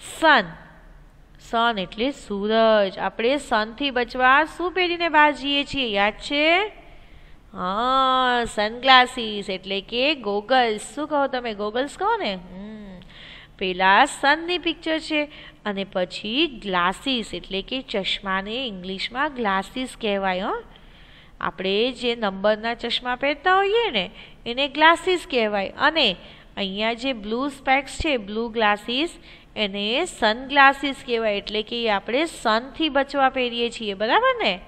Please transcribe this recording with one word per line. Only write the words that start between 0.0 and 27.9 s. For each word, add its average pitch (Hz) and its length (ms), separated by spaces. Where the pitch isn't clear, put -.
સન. 285 260
સન 233 380
એટલે 220 320
સૂરજ. 214 880
આપણે 226 380
સનથી 233 540
બચવા 254 540
શું 339 280
પહેરીને 349 360
બહાર 302 240
જઈએ 285 320
છીએ? 277 220
યાદ 202 260
છે? 320 600
હા, 247 920
સનગ્લાસીસ 233 960
એટલે 190 300
કે 254 340
ગોગલ્સ. 214 800
શું 294 140
કહો 277 180
તમે? 247 280
ગોગલ્સ 214 420
કહો 427 200
ને? 254 180
હમ. 185 680
પેલા 190 460
સનની 330 540
પિક્ચર 320 400
છે 302 300
અને 196 200
પછી 208 640
ગ્લાસીસ 196 880
એટલે 190 280
કે 262 200
ચશ્માને 202 840
ઇંગ્લિશમાં 202 680
ગ્લાસીસ 220 680
કહેવાય, 196 400
હો. 269 140
આપણે 202 520
જે 233 240
નંબરના 214 580
ચશ્મા 247 420
પહેરતા 294 400
હોઈએ 403 340
ને, 196 200
એને 254 220
ગ્લાસીસ 330 640
કહેવાય. 208 380
અને 269 480
અહીંયા 202 360
જે 247 200
બ્લુ 226 360
સ્પેક્સ 277 500